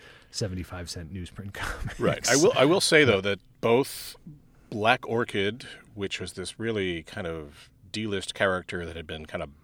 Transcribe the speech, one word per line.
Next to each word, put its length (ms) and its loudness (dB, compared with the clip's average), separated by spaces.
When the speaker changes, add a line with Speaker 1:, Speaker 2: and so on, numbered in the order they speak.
Speaker 1:
seventy-five 580 -6
cent 240 -12
newsprint 400 -10
<laughs> 0 -
comics." 460 -8
Speaker 2:
Right. 300 0
I 80 6
will, 180 6
I 100 6
will 160 4
say, 220 6
though, 180 6
that 180 0
both 560 2
Black 380 2
Orchid, 580 -2
which 260 -6
was 120 -10
this 260 -10
really 440 -2
kind 240 -10
of 420 -10
D-list 420 -4
character 520 0
that 120 -10
had 100 -12
been 180 -10
kind 160 -8
of 80 -8